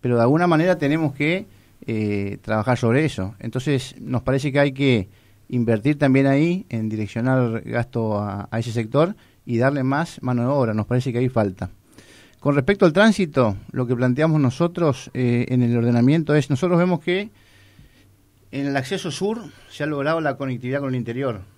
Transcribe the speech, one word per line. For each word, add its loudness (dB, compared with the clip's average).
pero 0
de 4
alguna 4
manera 4
tenemos 0
que, -2
eh, -2
trabajar 0
sobre 2
eso. -4
Entonces, -4
nos -4
parece -2
que 0
hay 4
que 2
invertir 0
también 4
ahí 2
en -4
direccionar -2
gasto -4
a, -6
a -4
ese -6
sector 0
y -2
darle 0
más -2
mano -2
de 0
obra. 0
Nos -2
parece -2
que -2
ahí 0
falta. -2
Con 2
respecto 2
al 4
tránsito, 4
lo -2
que 0
planteamos 2
nosotros, 0
eh, 0
en 2
el 2
ordenamiento 2
es, 2
nosotros 2
vemos 0
que -4
en -4
el -2
acceso -4
sur -4
se -8
ha -2
logrado -2
la -2
conectividad -4
con -4
el -2
interior -4